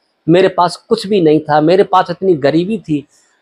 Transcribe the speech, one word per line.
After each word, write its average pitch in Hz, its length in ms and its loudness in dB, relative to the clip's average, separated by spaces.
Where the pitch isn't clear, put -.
मेरे 185 180 4
पास 175 280 -2
कुछ 214 320 -6
भी 196 140 0
नहीं 156 180 2
था, 151 220 -2
मेरे 180 220 2
पास 180 260 0
इतनी 185 240 -2
गरीबी 160 440 -2
थी, 147 300 -8